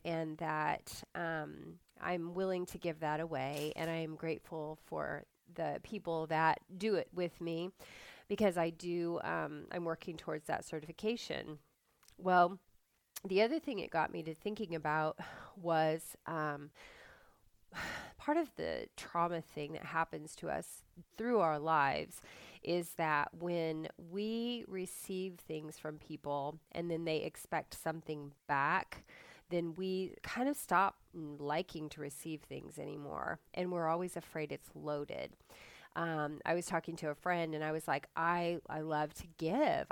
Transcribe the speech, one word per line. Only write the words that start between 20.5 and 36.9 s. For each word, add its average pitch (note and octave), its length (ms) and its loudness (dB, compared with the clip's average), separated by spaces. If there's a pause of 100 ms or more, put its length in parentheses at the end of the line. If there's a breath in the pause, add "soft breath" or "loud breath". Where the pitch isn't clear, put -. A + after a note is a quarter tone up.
through A#3 220 4
our D#3+ 200 6
lives D3 640 4 (420 loud breath)
is E3+ 340 2
that D3+ 320 4 (100)
when E3 480 0 (240)
we A3+ 560 -2
receive F#3 720 -4
things D#3 400 -8
from D3+ 180 -6
people D3 600 -4 (120)
and E3+ 200 -2
then E3 140 0
they D#3+ 120 4
expect - 560 -4
something D#3 580 -4 (160)
back, D3 560 2 (460 loud breath)
then E3+ 260 0
we F#3 460 0
kind B3+ 260 0
of C#4+ 80 2
stop F#3 420 4 (160)
liking D3+ 760 -2
to D#3 100 -10
receive D3 420 -6
things C3+ 380 -10
anymore, C#3+ 600 -4 (140)
and F3+ 160 0
we're E3+ 180 2
always F3 280 2
afraid D#3 360 -4
it's - 220 -10
loaded. D3 580 -4 (640 loud breath)
Um, D#3 520 0
I E3 80 4
was F3 140 0
talking E3+ 300 0